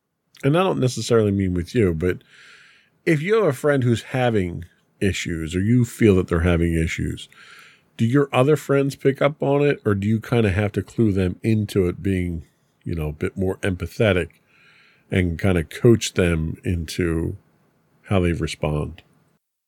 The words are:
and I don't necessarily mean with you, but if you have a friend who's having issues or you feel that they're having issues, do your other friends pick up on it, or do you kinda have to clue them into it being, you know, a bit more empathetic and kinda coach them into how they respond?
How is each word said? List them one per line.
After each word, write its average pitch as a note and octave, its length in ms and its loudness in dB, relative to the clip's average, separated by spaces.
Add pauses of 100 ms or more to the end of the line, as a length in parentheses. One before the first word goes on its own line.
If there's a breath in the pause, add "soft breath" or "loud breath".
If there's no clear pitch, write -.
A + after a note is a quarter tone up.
(420)
and D3 160 2
I F#3+ 60 2
don't D#3+ 160 -2
necessarily A2+ 500 2
mean G2 240 0
with F2 180 -6
you, G2 220 2
but F2 240 -2 (880 soft breath)
if D#3 160 0
you G3+ 140 0
have A3 80 0
a D3+ 80 0
friend C#3 320 0
who's A#2 180 2
having G2 600 -2 (360)
issues E2 540 -4
or F2+ 60 0
you A#2 240 4
feel G#2+ 320 4
that F2+ 100 2
they're E2+ 140 0
having E2+ 340 2
issues, E2 540 -4 (680 loud breath)
do A2+ 80 0
your C#3 280 2
other C3+ 240 4
friends C#3 400 -2
pick C3+ 260 0
up D3 180 -2
on C#3+ 220 0
it, C#3+ 220 0
or G#2 100 2
do G2 140 -2
you A2 100 0
kinda A2 320 0
have G2+ 220 0
to G2 100 -4
clue A2 300 0
them F#2 320 -2
into G#2+ 420 0
it F2 160 -4
being, F2+ 400 -2 (400)
you E2 140 -8
know, D2+ 140 -6
a - 20 -10
bit E2+ 240 -6
more F#2+ 220 -4
empathetic F2+ 720 0 (840 soft breath)
and F2+ 260 0
kinda F#2 240 0
coach - 520 2
them E2+ 500 0
into E2+ 720 -4 (720)
how G2+ 120 0
they F2 140 2
respond? D#2 680 -6 (640)